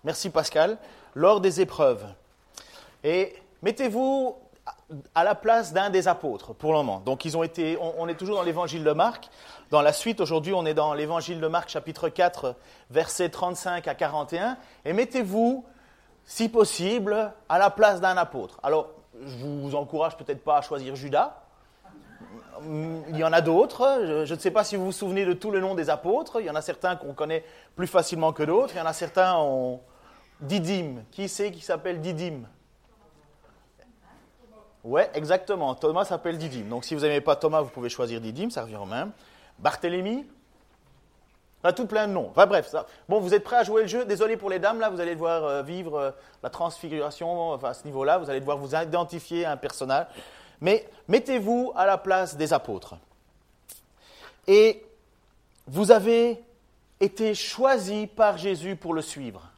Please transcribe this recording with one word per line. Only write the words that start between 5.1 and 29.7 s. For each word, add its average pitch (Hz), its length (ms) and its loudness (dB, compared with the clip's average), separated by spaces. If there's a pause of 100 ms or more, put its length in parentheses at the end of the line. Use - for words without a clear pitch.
à 165 120 4
la 208 100 2
place 220 380 2
d'un 196 160 0
des 185 180 2
apôtres 139 480 -2
pour 156 160 0
le 156 60 4
moment. 104 240 0
Donc 131 240 -4
ils 160 120 -4
ont 165 60 0
été, 165 360 -2
on, 165 200 -4
on 170 80 -4
est 165 80 -4
toujours 190 220 -4
dans 180 60 0
l'évangile 165 420 -4
de 151 80 6
Marc. 202 340 0 (440)
Dans 151 100 6
la 147 100 6
suite, 220 300 -4
aujourd'hui, 160 320 0
on 175 120 0
est 156 80 0
dans 151 200 0
l'évangile 160 480 -4
de 160 60 -2
Marc, 165 220 -2
chapitre 160 380 -6
quatre, 165 480 0 (340)
versets 160 400 0
trente-cinq 175 600 -4
à 143 40 -4
quarante 151 380 -4
et 170 80 -4
un. 247 180 -2 (280)
Et 156 80 -2
mettez-vous, 240 720 0 (600)
si 226 220 -4
possible, 208 840 2 (160)
à 170 100 4
la 196 100 8
place 202 300 6
d'un 185 160 2
apôtre. 143 480 -4
Alors, 151 240 0 (340)
je 131 240 -12
vous 143 300 -8
encourage 156 400 -2
peut-être 131 280 -8
pas 147 140 2
à 143 40 4
choisir 135 340 -8
Judas. 147 480 -2 (1200)
Il 160 520 -8
y 160 80 0
en 160 80 4
a 165 100 6
d'autres. 240 600 4
Je, 156 240 0
je 147 80 -6
ne 156 60 -8
sais 190 100 0
pas 208 140 2
si 208 140 -4
vous 185 80 -2
vous 190 60 -2
souvenez 190 340 -2
de 180 80 0
tout 208 180 -6
le 196 80 0
nom 190 160 -2
des 160 160 -2
apôtres. 202 480 -2
Il 196 80 -6
y - 20 -6
en 147 60 -6
a 156 80 -4
certains 180 320 -4
qu'on 139 180 -12
connaît 156 300 -4 (320)
plus 180 100 -4
facilement 160 480 2
que 151 80 -6
d'autres. 185 320 2
Il 180 60 -6
y - 20 -6
en 160 60 -2
a 165 60 -2
certains, 185 440 2
on, 131 420 0 (640)